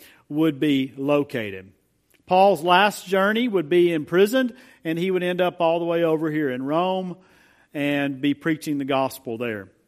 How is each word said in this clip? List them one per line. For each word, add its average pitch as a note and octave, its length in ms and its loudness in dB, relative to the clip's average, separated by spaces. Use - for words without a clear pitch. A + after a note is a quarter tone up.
would D3+ 320 0
be C3+ 340 0
located. C3 800 -4
Paul's F#3 320 4
last F#3 420 2
journey G3+ 440 0
would F3+ 180 -2
be F3 240 4
imprisoned, G3+ 640 0
and E3 120 -4
he F#3+ 140 -2
would F#3 100 0
end F3+ 200 -2
up F3 180 -2
all E3+ 200 2
the E3+ 60 -4
way E3+ 200 0
over D#3+ 260 0
here D3+ 180 0
in B2+ 140 -4
Rome F3+ 540 -2
and C#3+ 480 -2
be C#3+ 120 2
preaching D3+ 440 -4
the C#3 80 -6
gospel C3 520 -2
there. A2 300 -6